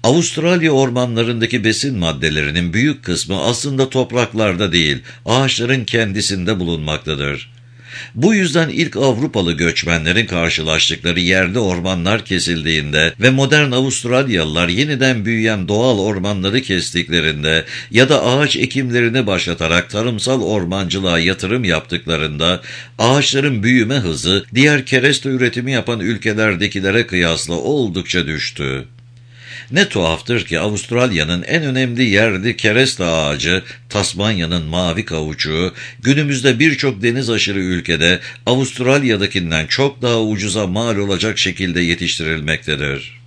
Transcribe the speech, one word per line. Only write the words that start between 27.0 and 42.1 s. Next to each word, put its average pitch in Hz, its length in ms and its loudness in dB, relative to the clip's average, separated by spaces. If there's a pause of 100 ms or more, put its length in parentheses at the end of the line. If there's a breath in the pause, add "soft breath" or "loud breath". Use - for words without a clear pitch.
kıyasla 85 480 0
oldukça 90 720 -2
düştü. 69 580 -6 (880 loud breath)
Ne 190 180 2
tuhaftır 90 560 0
ki 80 160 -2
Avustralya'nın 98 840 0
en 160 200 -2
önemli 127 420 0
yerli 107 520 2
kereste 113 480 2
ağacı, 80 580 0 (260 loud breath)
Tasmanya'nın 90 760 -2
mavi 87 400 -2
kavuçuğu, 78 680 -4 (260 loud breath)
günümüzde 139 580 2
birçok 135 440 0
deniz 120 280 0
aşırı 101 300 0
ülkede 87 600 0 (260 loud breath)
Avustralya'dakinden 113 1200 0
çok 131 360 0
daha 117 200 2
ucuza 107 440 -2
mal 110 300 -2
olacak 98 420 0
şekilde 90 420 -2
yetiştirilmektedir. 78 1500 -2